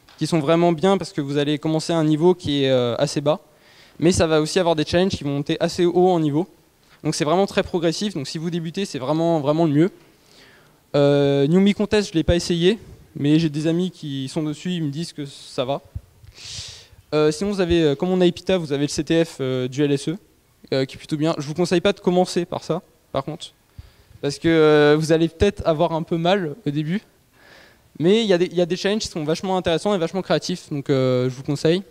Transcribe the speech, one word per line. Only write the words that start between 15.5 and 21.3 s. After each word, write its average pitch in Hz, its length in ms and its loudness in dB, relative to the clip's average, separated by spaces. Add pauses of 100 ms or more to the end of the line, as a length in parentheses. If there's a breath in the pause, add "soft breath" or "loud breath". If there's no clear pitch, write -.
va. 139 180 -6 (1300 loud breath)
Euh, 151 200 2
sinon, 196 180 -4
vous 196 100 -4
avez, 170 220 2
euh, 143 140 2
comme 180 140 -2
on 185 100 2
a 180 60 6
Epita, 185 300 0
vous 156 160 -4
avez 143 120 0
le 147 40 -2
C - 140 -6
T 165 220 2
F, - 160 -10
euh, 131 260 -2
du 131 160 -2
L 143 80 2
S 143 180 -2
E, 165 80 -4 (560)
euh, 135 140 0
qui - 100 -18
est - 20 -18
plutôt - 200 -6
bien. 156 180 0